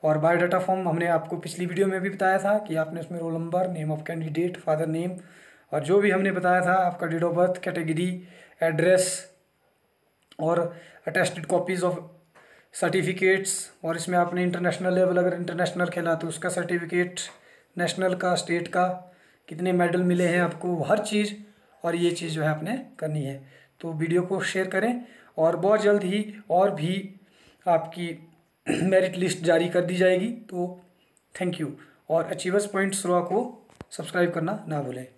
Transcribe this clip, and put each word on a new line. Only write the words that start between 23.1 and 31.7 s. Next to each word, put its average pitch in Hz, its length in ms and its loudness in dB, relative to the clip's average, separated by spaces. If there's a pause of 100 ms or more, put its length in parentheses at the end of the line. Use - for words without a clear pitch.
है। 135 220 -8 (360)
तो 165 120 -8
वीडियो 165 300 0
को 185 180 -2
शेयर 190 260 -2
करें 214 380 -2 (340)
और 165 180 4
बहुत 196 260 4
जल्द 202 220 4
ही 208 300 -2 (160)
और 185 200 4
भी 185 440 -4 (540)
आपकी 165 640 -2 (380)
<clears throat> - 0 -
merit 185 480 2
list 180 220 0
जारी 170 300 4
कर 180 120 2
दी 175 160 -2
जाएगी। 185 300 4
तो 180 540 -6 (540)
thank 180 260 -4
you, 147 100 -4 (400)